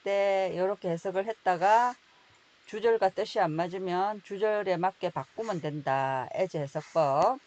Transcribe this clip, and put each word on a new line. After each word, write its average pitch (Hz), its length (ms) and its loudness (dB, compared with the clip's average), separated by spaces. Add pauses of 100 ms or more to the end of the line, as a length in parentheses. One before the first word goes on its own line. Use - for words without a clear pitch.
때, 196 520 2
요렇게 190 340 -2
해석을 185 360 -2
했다가 220 680 2 (720)
주절과 214 420 2
뜻이 202 300 -4
안 170 120 2
맞으면 185 720 -2
주절에 202 540 0
맞게 180 340 -2
바꾸면 185 500 -6
된다. 135 720 -2
as 180 220 -2
해석법. 156 880 0